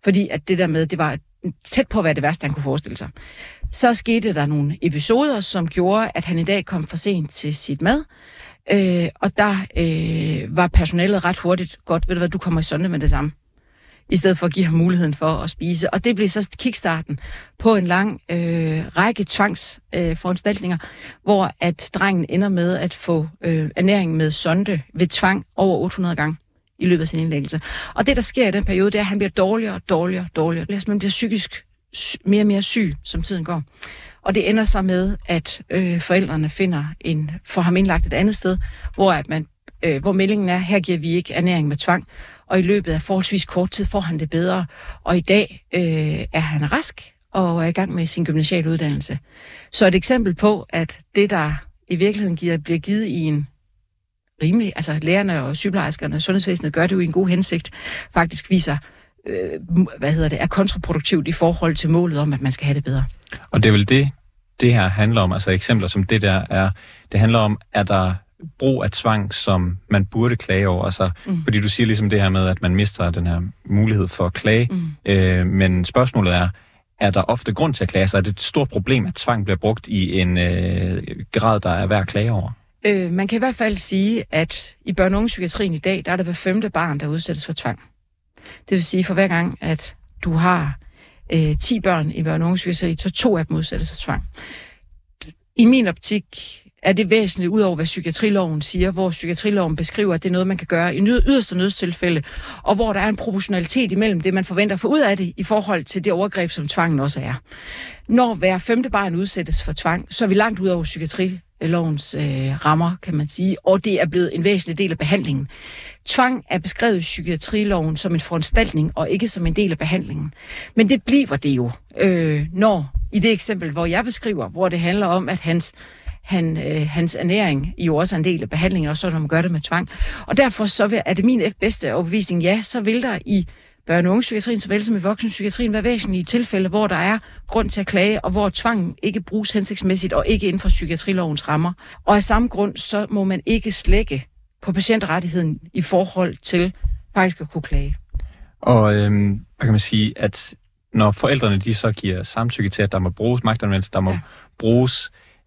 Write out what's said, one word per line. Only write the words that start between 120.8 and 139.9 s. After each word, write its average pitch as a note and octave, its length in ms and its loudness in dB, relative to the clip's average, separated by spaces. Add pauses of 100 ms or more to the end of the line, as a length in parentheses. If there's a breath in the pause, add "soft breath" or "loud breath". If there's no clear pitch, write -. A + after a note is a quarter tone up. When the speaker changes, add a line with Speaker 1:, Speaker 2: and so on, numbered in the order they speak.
Speaker 1:
det C4 140 2
bliver B3+ 340 2
det D3 120 -2
jo, B2 220 0 (300)
øh, E3 520 2
når F3+ 380 2 (220)
i G#3 60 2
det A3+ 120 4
eksempel, F#3+ 400 -2
hvor E3+ 140 -2
jeg F3 180 0
beskriver, G#3 460 -4
hvor F3+ 200 0
det F3 100 -2
handler F#3 280 2
om, F3 220 0
at F3+ 100 -2
hans, E3 320 -2 (520 loud breath)
han, E3 340 0
øh, D#3 320 -2
hans E3 260 0
ernæring F3 640 0
jo E3 180 0
også F3+ 200 2
er - 20 0
en D#3+ 60 0
del E3+ 180 0
af G#2+ 80 -6
behandlingen, E3 400 0
også D#3+ 200 -2
når D#3+ 100 -2
man D3+ 80 -2
gør D#3+ 140 2
det F3 100 0
med D#3+ 100 -2
tvang. E3+ 280 -4 (380 loud breath)
Og G3 100 0
derfor A#3+ 280 2
så A3 220 2
vil, G#3+ 180 0
er F#3 80 0
det F#3+ 120 0
min B3 160 4 (200)
bedste D#3 320 -2
overbevisning, F3 500 -2
ja, G3 180 2
så A3+ 200 -2
vil A3 200 0
der A#3 240 -4
i F#3+ 220 0 (440 soft breath)
børne- F3 160 4
og F#3 40 4
ungepsykiatrien, A3+ 480 0
såvel G3+ 260 -2
som A3+ 100 2
i G3 40 0
voksenpsykiatrien, G#3 720 -2
være G#3+ 100 -2
væsentlige G3+ 400 0
tilfælde, G3+ 460 0
hvor G#3 180 2
der F#3 80 0
er F#3+ 240 0 (280 loud breath)
grund G#3+ 220 0
til G#3 120 -2
at F#3+ 60 -4
klage, G3+ 380 2
og F#3 60 -2
hvor G3+ 220 0
tvangen G3 500 -2
ikke G3+ 180 -2
bruges G#3 300 -4
hensigtsmæssigt, F#3+ 640 0